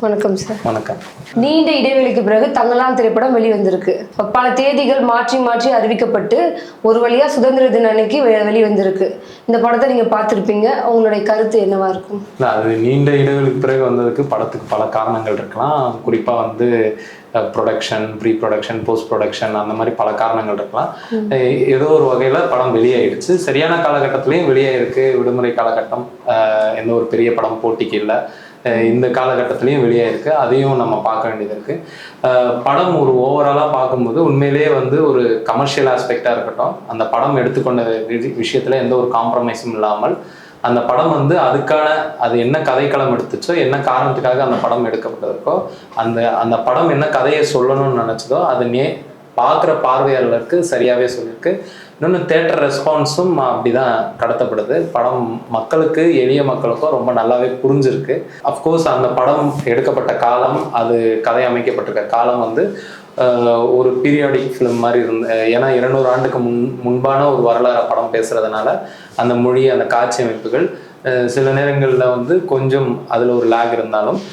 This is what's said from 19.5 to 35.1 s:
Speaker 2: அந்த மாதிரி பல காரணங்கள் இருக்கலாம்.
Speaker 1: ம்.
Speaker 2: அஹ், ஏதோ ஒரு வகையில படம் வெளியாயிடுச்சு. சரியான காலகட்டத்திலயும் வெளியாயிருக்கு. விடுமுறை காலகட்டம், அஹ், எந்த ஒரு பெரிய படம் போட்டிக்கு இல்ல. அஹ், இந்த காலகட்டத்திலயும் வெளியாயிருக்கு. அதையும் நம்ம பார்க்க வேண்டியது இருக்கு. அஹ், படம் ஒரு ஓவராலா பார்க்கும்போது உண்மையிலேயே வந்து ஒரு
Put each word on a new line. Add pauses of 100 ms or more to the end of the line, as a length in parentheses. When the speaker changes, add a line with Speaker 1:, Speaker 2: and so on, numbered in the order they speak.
Speaker 2:
அந்த
மாதிரி
பல
காரணங்கள்
இருக்கலாம். (160)
Speaker 1:
ம்.
Speaker 2:
அஹ்,
ஏதோ
ஒரு
வகையில
படம்
வெளியாயிடுச்சு.
சரியான
காலகட்டத்திலயும்
வெளியாயிருக்கு.
விடுமுறை
காலகட்டம், (240)
அஹ்,
எந்த
ஒரு
பெரிய
படம்
போட்டிக்கு
இல்ல. (360)
அஹ்,
இந்த
காலகட்டத்திலயும்
வெளியாயிருக்கு.
அதையும்
நம்ம
பார்க்க
வேண்டியது
இருக்கு. (420)
அஹ்,
படம்
ஒரு
ஓவராலா
பார்க்கும்போது
உண்மையிலேயே
வந்து
ஒரு